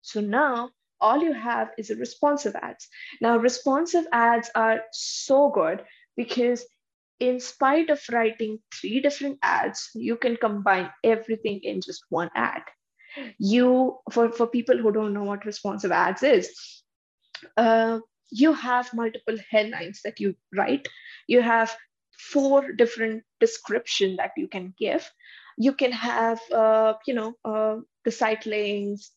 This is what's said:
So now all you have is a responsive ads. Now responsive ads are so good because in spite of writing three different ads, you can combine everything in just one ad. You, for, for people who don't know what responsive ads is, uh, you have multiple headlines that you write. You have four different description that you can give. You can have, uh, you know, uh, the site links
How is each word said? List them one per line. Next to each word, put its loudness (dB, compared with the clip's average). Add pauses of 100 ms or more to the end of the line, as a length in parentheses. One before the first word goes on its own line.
So -6
now 0 (300)
all 4
you 0
have -4
is -12
a -6
responsive -2
ads. -12 (340)
Now 4
responsive 2
ads 4
are 2 (120)
so 2
good 0 (320)
because 0 (540)
in 0
spite 2
of 2 (100)
writing -2 (140)
three -4
different -2
ads, -2
you -4
can -2
combine 0 (140)
everything 0
in -6
just -14
one -4
ad. -4 (720)
You, 2 (100)
for, 2
for 0
people 2
who 2
don't -2
know -6
what -8
responsive -6
ads 0
is, 4 (1000)
uh, 4 (300)
you 4
have -2
multiple -4 (120)
headlines -2
that -10
you -2 (200)
write. 0 (400)
You 6
have 2 (420)
four 2
different 0 (180)
description 0
that -4
you -6
can -12
give. -2 (480)
You 2
can 0
have, -2 (120)
uh, 4 (120)
you -2
know, -4 (100)
uh, -2 (240)
the 0
site -2
links -4